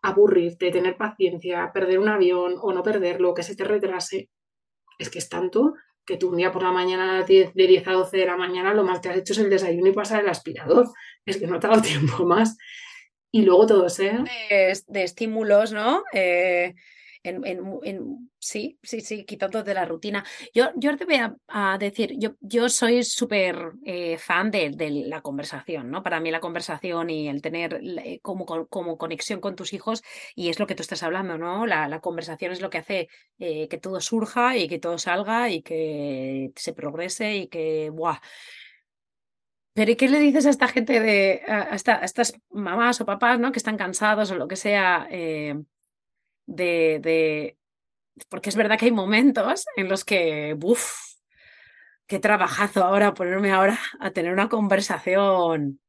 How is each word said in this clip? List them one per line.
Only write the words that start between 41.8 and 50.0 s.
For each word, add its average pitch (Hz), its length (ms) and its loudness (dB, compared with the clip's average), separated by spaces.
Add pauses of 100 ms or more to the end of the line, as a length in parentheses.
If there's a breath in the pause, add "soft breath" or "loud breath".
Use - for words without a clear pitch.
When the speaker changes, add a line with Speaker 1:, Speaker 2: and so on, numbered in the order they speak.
Speaker 2:
a - 20 -4
estas - 340 -4 (120)
mamás 226 500 0
o 214 60 -4
papás, 233 340 2
¿no? 254 100 0
Que 240 80 -6
están 214 200 -4
cansados 208 520 0
o 190 40 -4
lo 151 120 -4
que 190 100 -8
sea, 190 540 2
eh, 156 440 -6 (920)
de, 165 540 0
de, 156 560 0 (720)
porque - 220 -8
es 202 60 -4
verdad 214 220 2
que 220 60 -2
hay 240 80 6
momentos 226 720 2 (120)
en 190 120 -2
los 190 160 -2